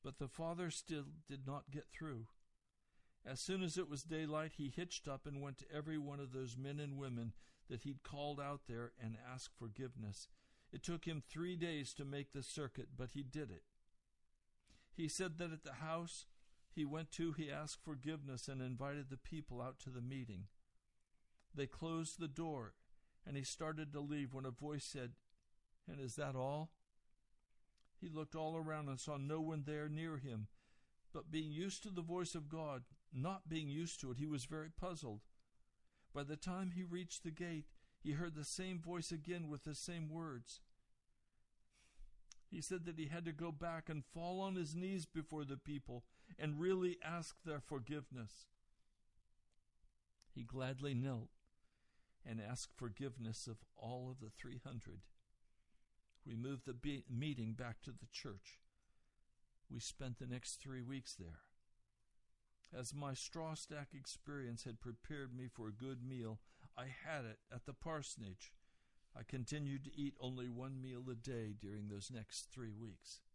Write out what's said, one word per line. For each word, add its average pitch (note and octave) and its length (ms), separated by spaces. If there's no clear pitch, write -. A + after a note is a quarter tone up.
But C3 180
the C#3 100
father E3+ 420
still D#3 340
did C#3 180
not C#3 260
get C#3+ 200
through. B2+ 380
As C3 160
soon F#3 220
as E3+ 140
it F3 120
was C#3+ 160
daylight, D#3 500
he C#3 160
hitched - 380
up C3+ 180
and C#3 160
went C#3 160
to - 120
every D3+ 280
one C#3+ 220
of C3+ 100
those B2+ 260
men C#3 220
and C#3+ 180
women A#2+ 380
that B2 140
he'd C#3 200
called D3 380
out C#3+ 260
there A#2 320
and A2+ 180
asked B2 400
forgiveness. A#2 720
It - 120
took E3+ 220
him D#3+ 160
three F3 360
days D#3+ 380
to D3 100
make C#3 280
the C#3 100
circuit, C3 540
but B2 140
he C#3+ 120
did C3 280
it. F2 160
He D#3+ 160
said F3 300
that E3+ 140
at D#3+ 120
the C#3 100
house E3 520
he D#3 140
went D3+ 280
to, E3 200
he D3+ 180
asked D3 320
forgiveness C#3 680
and C3 140
invited C3+ 480
the C3 80
people D3 420
out B2+ 200
to C3 100
the B2 100
meeting. A#2+ 480
They C#3+ 120
closed E3 520
the E3 100
door, C#3+ 460
and C#3 120
he C3+ 80
started D#3 480
to C#3+ 80
leave C#3+ 340
when C3+ 120
a C3 40
voice D3 340
said, B2+ 300
"And E3 140
is B2+ 160
that C#3 180
all?" C#3+ 400
He F3+ 100
looked D#3 260
all D#3+ 220
around D#3 320
and C3 100
saw D3 180
no D3 240
one D#3 240
there D3+ 240
near D#3 300
him, A#2 300
but D#3 180
being D#3 220
used F#3 320
to G#3 60
the F3 120
voice E3+ 320
of D3 140
God, D3+ 360
not E3 360
being D#3 200
used D#3+ 320
to C3+ 100
it, B2 60
he C#3+ 100
was C#3+ 200
very D#3 240
puzzled. D#3 520
By C#3+ 120
the D3 120
time F#3 360
he F#3 100
reached F3 400
the E3 80
gate, D#3+ 380
he D3 140
heard E3 220
the D3+ 100
same F#3 360
voice E3+ 320
again E3+ 360
with D3 160
the D3+ 100
same E3 340
words. D3+ 540
He F3+ 120
said F3 260
that E3 120
he D#3 80
had E3+ 200
to E3 60
go E3 200
back E3 360
and D3+ 160
fall F3 360
on F#3+ 160
his D#3 180
knees F3+ 320
before D#3 380
the C3+ 140
people C3 480
and D3 200
really F3+ 440
ask E3 400
their D3+ 180
forgiveness. B2+ 880
He A#2+ 140
gladly C3 500
knelt B2 360
and A2+ 160
asked A2+ 360
forgiveness A#2 720
of A2+ 180
all B2+ 360
of C3 100
the A2 100
three C3+ 280
hundred. A#2+ 440
We A#2+ 120
moved B2+ 300
the C3 80
be-, C3 340
meeting A#2+ 460
back A#2+ 280
to - 80
the A2+ 160
church. - 540
We B2 120
spent - 380
the C3 80
next B2 300
three C3 260
weeks B2+ 320
there. E2 300
As B2+ 220
my C#3+ 180
straw D#3+ 420
stack D3 380
experience C3+ 720
had A#2 180
prepared B2+ 540
me B2+ 140
for A#2 200
a G#2+ 40
good B2 300
meal, A#2+ 380
I B2+ 100
had C3+ 380
it A2 160
at B2 160
the C3+ 80
parsonage. C3+ 800
I A2+ 100
continued C#3 600
to B2+ 100
eat C#3 260
only B2+ 280
one B2+ 320
meal B2+ 300
a B2 60
day A#2 360
during G#2 360
those G2+ 220
next - 400
three A#2 220
weeks. G#2 480